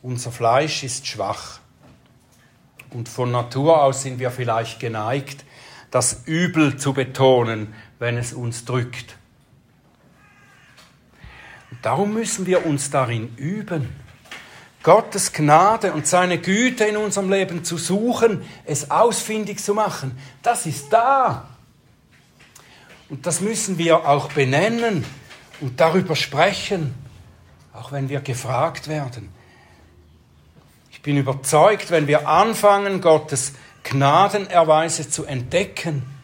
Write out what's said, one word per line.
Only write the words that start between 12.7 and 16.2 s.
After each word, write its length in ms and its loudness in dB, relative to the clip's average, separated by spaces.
darin 460 -2
üben, 580 -6
Gottes 500 4
Gnade 600 4
und 140 -4
seine 320 2